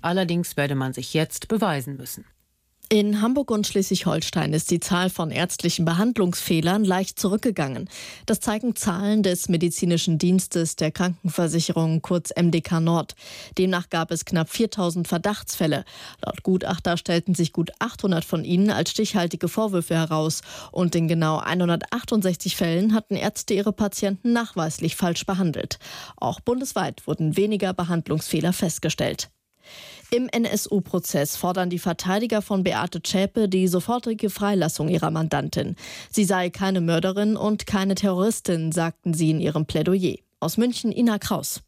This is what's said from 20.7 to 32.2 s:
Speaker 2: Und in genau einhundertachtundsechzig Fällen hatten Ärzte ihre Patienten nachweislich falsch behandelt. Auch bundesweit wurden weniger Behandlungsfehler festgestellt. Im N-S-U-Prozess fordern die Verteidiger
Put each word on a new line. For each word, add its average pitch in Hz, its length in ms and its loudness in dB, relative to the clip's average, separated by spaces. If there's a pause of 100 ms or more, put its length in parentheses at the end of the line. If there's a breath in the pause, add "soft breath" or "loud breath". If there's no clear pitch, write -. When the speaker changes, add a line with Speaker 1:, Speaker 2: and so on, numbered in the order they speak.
Speaker 2:
Und 175 220 0
in 165 140 2
genau 160 320 2
einhundertachtundsechzig 180 1160 0
Fällen 180 360 2
hatten 214 220 0
Ärzte - 400 -2
ihre 202 180 2
Patienten 202 600 0
nachweislich 170 640 -2
falsch 170 280 0
behandelt. 185 540 -2 (380 loud breath)
Auch - 240 -4
bundesweit 240 680 -2
wurden 156 300 0
weniger 196 360 2
Behandlungsfehler 170 800 0
festgestellt. - 760 -2 (800 loud breath)
Im 247 160 2
N-S-U-Prozess 190 1120 0
fordern 180 340 0
die 175 80 -4
Verteidiger 202 640 0